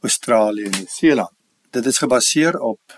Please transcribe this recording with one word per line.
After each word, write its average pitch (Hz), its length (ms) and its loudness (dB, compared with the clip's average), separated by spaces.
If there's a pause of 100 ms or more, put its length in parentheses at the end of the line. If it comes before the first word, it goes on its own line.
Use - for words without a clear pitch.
Australië 107 640 0
en 98 60 -6
Nieu-Seeland. 98 600 0 (400)
Dit 120 160 -4
is 131 120 0
gebaseer 151 640 0
op 113 200 -4 (180)